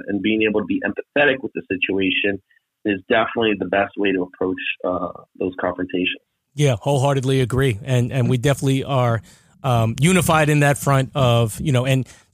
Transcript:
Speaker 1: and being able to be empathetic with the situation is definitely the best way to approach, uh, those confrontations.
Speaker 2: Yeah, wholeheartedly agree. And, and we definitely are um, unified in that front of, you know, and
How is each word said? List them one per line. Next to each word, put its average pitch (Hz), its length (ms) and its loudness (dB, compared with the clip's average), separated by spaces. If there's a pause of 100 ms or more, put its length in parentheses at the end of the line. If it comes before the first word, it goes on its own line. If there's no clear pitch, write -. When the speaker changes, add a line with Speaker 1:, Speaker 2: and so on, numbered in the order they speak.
Speaker 1:
and 98 160 -4
being 107 180 0
able 107 180 2
to 101 60 -2
be 95 160 -2
empathetic - 640 -2
with 110 100 -10
the - 160 -6
situation 98 720 -2 (440)
is 98 240 -2
definitely 110 500 2
the 95 60 -4
best 98 320 0
way 101 140 0
to 92 120 0
approach, 92 380 -4 (220)
uh, 90 260 -4 (280)
those 95 220 -4
confrontations. 90 640 -4 (340)
Speaker 2:
Yeah, 139 240 2
wholeheartedly 135 640 0
agree. 127 420 0
And, 123 280 0
and 123 180 0
we 127 80 2
definitely 135 480 0
are 123 360 0 (420)
um, 113 360 0
unified 156 500 4
in 147 120 4
that 143 160 4
front 135 380 0
of, 117 440 2
you 147 120 -2
know, 127 140 2
and 135 220 0 (260)